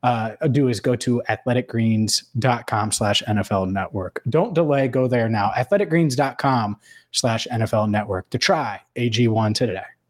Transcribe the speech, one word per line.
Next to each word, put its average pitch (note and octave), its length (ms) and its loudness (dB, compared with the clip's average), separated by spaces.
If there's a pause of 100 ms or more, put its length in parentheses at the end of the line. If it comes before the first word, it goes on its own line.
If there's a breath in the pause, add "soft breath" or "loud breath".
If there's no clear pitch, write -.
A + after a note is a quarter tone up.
uh, A2+ 340 0 (160)
do C3+ 160 4
is A#2 140 0
go B2 160 0
to A#2+ 320 0
athletic B2 400 -2
greens A2+ 540 0 (140)
dot B2 300 0
com G#2+ 240 -2
slash G2+ 340 0
N G#2+ 120 0
F G2+ 160 -2
L F#2+ 120 0
network. F#2+ 640 -6
Don't F#3 240 2
delay, C#3+ 360 2
go C3 180 0
there A#2 220 0
now. G#2+ 260 0
Athletic G3 340 0
greens D#3+ 240 2
dot C3+ 240 0
com A#2 380 0 (360 loud breath)
slash A2+ 380 -2
N A#2 120 -2
F A2 120 0
L G#2+ 140 2
network G#2 440 -2
to B2+ 60 -4
try B2 440 0 (160)
A A#2+ 120 0
G A2+ 200 2
one A2 240 2
today. G2 300 -2 (260)